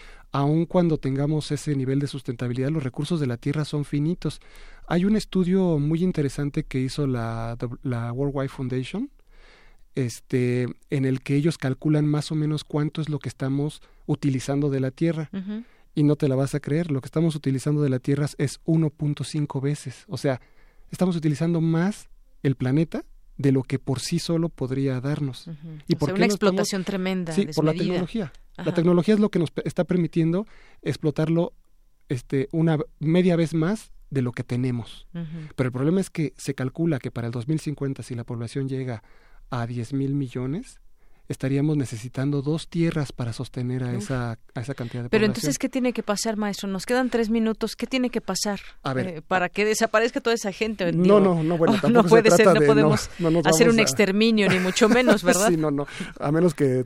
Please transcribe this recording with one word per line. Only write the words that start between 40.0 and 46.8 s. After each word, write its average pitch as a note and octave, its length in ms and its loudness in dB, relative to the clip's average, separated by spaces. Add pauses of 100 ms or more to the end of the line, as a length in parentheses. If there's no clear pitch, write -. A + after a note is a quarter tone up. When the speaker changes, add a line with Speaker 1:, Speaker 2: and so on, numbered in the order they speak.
Speaker 1:
millones, C3+ 640 -6 (480)
estaríamos C#3 500 0
necesitando C3 640 -4
dos D3+ 280 -4
tierras E3 420 -2
para A#2 220 -6
sostener B2+ 500 -6
a B2 80 -4
Speaker 2:
Uf. B2 120 -4
Speaker 1:
esa, A#2+ 360 -4 (160)
a B2+ 60 -6
esa C3 120 -8
cantidad A#2+ 300 -8
de A#2+ 60 -8
Speaker 2:
Pero A3 160 4
Speaker 1:
población. G#3+ 40 4
Speaker 2:
entonces, B3 300 -2
¿qué C4 100 -2
tiene B3 240 -2
que A3+ 80 -6
pasar, G#3 360 -2
maestro? G3+ 300 -4
Nos F#3+ 200 -6